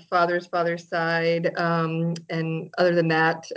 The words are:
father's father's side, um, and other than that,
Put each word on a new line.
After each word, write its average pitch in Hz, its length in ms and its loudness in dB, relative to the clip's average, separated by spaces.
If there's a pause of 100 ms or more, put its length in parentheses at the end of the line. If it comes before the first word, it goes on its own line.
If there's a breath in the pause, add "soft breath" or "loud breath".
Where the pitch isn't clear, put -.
father's 175 380 2
father's 170 400 -2
side, 165 720 0
um, 170 560 0 (160)
and 165 480 -4
other 180 160 4
than 165 140 2
that, 160 480 2